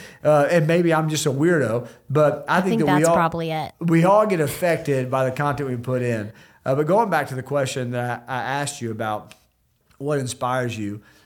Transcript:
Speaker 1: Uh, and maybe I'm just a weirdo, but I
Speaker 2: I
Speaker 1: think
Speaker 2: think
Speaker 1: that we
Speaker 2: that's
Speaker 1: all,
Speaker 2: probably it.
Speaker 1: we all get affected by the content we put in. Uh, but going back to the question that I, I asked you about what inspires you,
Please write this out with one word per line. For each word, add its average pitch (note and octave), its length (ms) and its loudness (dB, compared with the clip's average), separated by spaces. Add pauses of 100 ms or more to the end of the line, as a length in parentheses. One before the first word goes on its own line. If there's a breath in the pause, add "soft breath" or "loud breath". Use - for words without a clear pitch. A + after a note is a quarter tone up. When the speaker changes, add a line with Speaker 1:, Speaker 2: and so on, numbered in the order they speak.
(240 loud breath)
Speaker 1:
Uh, C#3+ 260 4
and D#3+ 180 2
maybe E3+ 260 4
I'm D#3 160 0
just D3+ 160 -2
a D3 60 0
weirdo, C3 560 0 (220 loud breath)
but D3 400 2
I D#3+ 80 2
Speaker 2:
I F#3+ 40 2
Speaker 1:
think F#3 100 0
Speaker 2:
think F3+ 100 2
Speaker 1:
that D3 140 2
we D3+ 60 2
Speaker 2:
that's E3 80 4
Speaker 1:
all, E3+ 60 4
Speaker 2:
probably E3 360 0
it. D#3 280 -6
Speaker 1:
we E3 240 4
all G#3 220 6
get F#3+ 160 0
affected C#3 680 -2
by C3 120 0
the B2+ 80 0
content C#3+ 380 -4
we B2 80 -4
put B2 240 -4
in. A2 320 -4 (320 loud breath)
Uh, C3+ 100 0
but D3 120 0
going G#3 220 2
back D3+ 180 0
to C3 80 -10
the B2+ 80 -8
question B2+ 480 -4
that A#2+ 360 -4
I, C3 120 -6
I - 20 -4
asked C#3 400 -6
you A#2 100 -6
about A2 440 -6 (640)
what C#3+ 200 -2
inspires B2 580 -4
you, G#2 240 -8 (240 soft breath)